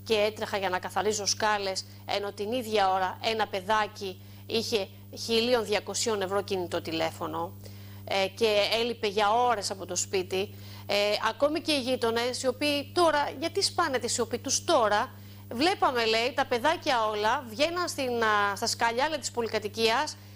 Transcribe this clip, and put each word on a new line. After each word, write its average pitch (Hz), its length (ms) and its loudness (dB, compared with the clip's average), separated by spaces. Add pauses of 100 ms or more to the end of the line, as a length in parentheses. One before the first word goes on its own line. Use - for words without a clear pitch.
και 220 100 2
έτρεχα 208 420 0
για 190 120 0
να 180 100 0
καθαρίζω 190 480 -2
σκάλες, 202 580 0 (220)
ενώ 202 260 -2
την 208 200 -6
ίδια 214 400 2
ώρα 185 300 0
ένα 220 240 0
παιδάκι 202 720 -2 (260)
είχε 220 420 0 (300)
χίλιων 226 460 2
διακοσίων 202 580 0
ευρώ 196 200 0
κινητό 180 400 -2
τηλέφωνο, 160 720 -4 (520)
ε, 190 220 2
και 214 300 2 (240)
έλειπε 233 260 -2
για 202 260 2
ώρες 233 380 2
από 196 160 -8
το 180 100 -4
σπίτι. 190 580 -2 (320)
Ε, 202 80 0 (340)
ακόμη 294 320 2
και 311 120 0
οι 285 80 4
γείτονες, 240 640 0
οι 262 40 0
οποίοι 285 480 0
τώρα, 302 440 4
γιατί 339 240 -2
σπάνε 311 360 0
τη 226 100 -2
σιωπή 233 300 -2
τους 226 260 -2
τώρα; 233 460 4 (440)
Βλέπαμε, 277 500 2
λέει, 226 300 2
τα 269 120 2
παιδάκια 254 600 2
όλα 214 420 2
βγαίναν 320 400 0
στην, 247 340 0
α, 208 340 4
στα 226 100 -2
σκαλιά, 233 420 2
λέει, 311 100 -2
της - 120 -6
πολυκατοικίας 220 840 0 (200)